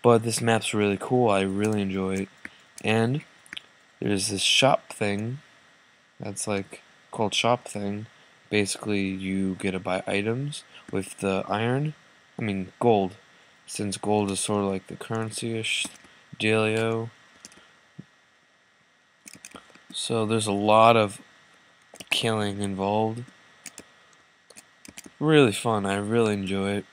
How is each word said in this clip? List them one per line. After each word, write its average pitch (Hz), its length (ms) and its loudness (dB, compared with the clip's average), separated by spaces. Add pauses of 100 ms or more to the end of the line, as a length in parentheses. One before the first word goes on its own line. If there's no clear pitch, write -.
But 117 180 8
this 113 200 -4
map's 113 340 0
really 101 240 2
cool, 123 320 2
I 98 100 4
really 104 400 0
enjoy 95 360 -2
it. 98 120 -6 (540)
And 113 400 0 (760)
there's 98 280 0
this 101 160 -4
shop - 500 2
thing 110 460 -4 (800)
that's, - 260 -10
like, 101 380 -6 (260)
called 107 240 -2
shop 120 340 0
thing. 104 380 -6 (460)
Basically, 101 560 0
you 95 480 -2
get 98 160 -4
to 92 80 -4
buy 92 260 -4
items 113 580 -4 (280)
with - 260 -6
the 95 300 -2
iron, 123 480 -2 (420)
I 117 60 -6
mean 95 360 -6
gold, 101 360 2 (500)
since 101 320 -6
gold 104 320 0
is 95 100 -4
sort 104 240 -2
of 98 60 0
like 95 160 -6
the - 100 -14
currency-ish 113 920 -6 (520)
dealio. 113 680 0 (2750)
So 113 320 -2
there's 107 220 0
a 101 60 0
lot 110 420 8
of 104 260 2 (880)
killing 104 520 -2
involved. 107 640 -2 (1900)
Really 147 320 6
fun, 104 340 0
I 98 120 0
really 107 360 2
enjoy 98 380 -2
it. 101 220 -2